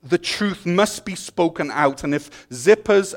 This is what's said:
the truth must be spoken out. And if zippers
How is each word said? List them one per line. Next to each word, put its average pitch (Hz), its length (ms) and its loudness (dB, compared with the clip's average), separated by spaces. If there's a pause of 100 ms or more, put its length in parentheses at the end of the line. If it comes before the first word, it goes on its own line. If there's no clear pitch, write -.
the 156 160 -2
truth - 480 -4
must 190 380 0
be 190 120 -8
spoken 165 560 -4
out. 143 320 0
And 147 120 -2
if - 340 -10
zippers 196 680 2